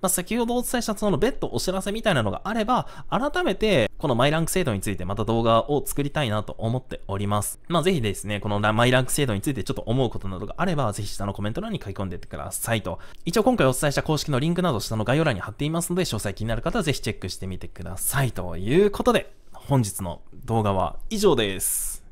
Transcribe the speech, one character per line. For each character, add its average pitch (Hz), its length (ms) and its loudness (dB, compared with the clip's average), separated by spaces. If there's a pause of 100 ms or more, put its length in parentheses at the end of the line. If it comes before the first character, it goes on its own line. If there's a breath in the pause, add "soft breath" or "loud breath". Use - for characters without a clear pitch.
ま 196 60 -4
あ、 - 20 0
先 202 300 -2
ほ 233 80 0
ど 240 100 0
お 247 60 0
伝 240 160 -2
え - 20 0
し - 60 -4
た 214 100 -2
そ 208 140 2
の 160 80 2
別 - 220 2
途 - 120 -2
お - 80 -2
知 - 100 -2
ら 190 120 -2
せ 202 100 -4
み 226 80 -4
た 214 120 2
い - 20 4
な 123 80 2
の 104 80 0
が 92 140 -6
あ 208 100 -4
れ 220 100 0
ば、 220 240 0 (220 loud breath)
改 294 340 0
め 220 100 2
て 170 440 4
こ 156 100 -2
の 127 60 4
マ 123 140 4
イ - 20 6
ラ 160 100 2
ン 160 60 0
ク - 40 -2
制 185 140 2
度 127 80 2
に 95 80 0
つ 110 100 -2
い 92 60 -2
て 87 80 -4
ま 98 120 -2
た 110 100 0
動 113 160 2
画 113 280 4
を 143 140 2
作 - 180 -2
り 143 80 -2
た 151 140 0
い 110 60 0
な 104 140 0
と - 120 -8
思 113 220 -2
っ - 40 -4
て - 260 -10
お 98 100 -2
り 101 80 -2
ま 104 160 2
す。 - 260 -6
ま 165 120 2
あ、 - 20 0
ぜ 185 100 4
ひ 156 80 2
で 101 140 0
す - 120 -8
ね、 104 140 -2
こ 110 80 -4
の 104 100 0
ラ-、 107 140 4
マ 117 140 6
イ 123 40 6
ラ 127 120 6
ン - 20 2
ク - 80 -2
制 143 140 2
度 135 80 0
に - 80 -2
つ 151 80 0
い 131 40 -2
て 98 100 -4
ち - 60 -6
ょ - 20 0
っ - 20 0
と 95 80 -4
思 127 240 2
う - 20 0
こ - 100 -4
と 98 100 -6
な 92 100 -6
ど 95 80 -8
が - 100 -4
あ 160 80 0
れ 185 120 2
ば、 127 180 2
ぜ 107 80 -6
ひ 98 80 -4
下 101 160 -4
の 101 80 -2
コ 101 80 -4
メ 104 80 0
ン - 20 -4
ト - 80 -2
欄 220 120 -6
に - 60 -4
書 101 140 -8
き - 20 -8
込 101 120 -4
ん - 20 -4
で 90 80 -6
っ - 20 -8
て - 80 -10
く - 120 -10
だ 71 140 -8
さ - 220 -2
い 110 60 0
と。 85 200 -6 (260 loud breath)
一 170 100 0
応 220 80 4
今 254 140 4
回 139 80 6
お 131 80 4
伝 151 140 0
え 139 40 2
し - 20 -4
た 135 80 2
公 156 140 0
式 - 140 -4
の 127 100 2
リ 156 80 0
ン 175 60 2
ク 175 80 0
な 175 100 2
ど 104 80 0
下 - 160 -4
の 107 80 0
概 131 140 2
要 165 60 2
欄 139 100 2
に 92 80 -6
貼 - 80 -8
っ 107 40 -12
て 139 100 -4
い 151 60 -2
ま 165 120 -2
す - 80 -6
の 175 60 0
で、 185 80 2
詳 - 80 -4
細 104 220 -4
気 - 80 -6
に 107 40 -2
な 113 80 0
る 131 80 -4
方 175 160 0
は 196 60 0
ぜ 147 80 0
ひ - 80 -2
チ 117 100 -2
ェ - 80 -6
ッ - 20 -14
ク 95 80 -6
し - 80 -8
て 92 120 -8
み 92 100 -6
て - 80 -10
く - 160 -12
だ 85 140 -8
さ - 260 0
い。 123 80 0
と 87 260 -6
い 123 280 4
う 202 80 4
こ - 100 -6
と 247 100 4
で、 - 220 0 (180)
本 - 280 2
日 101 240 -2
の 82 160 -8 (240)
動 110 180 0
画 104 100 2
は 92 280 0 (100)
以 220 80 -2
上 196 160 6
で 98 240 2
す。 - 540 -4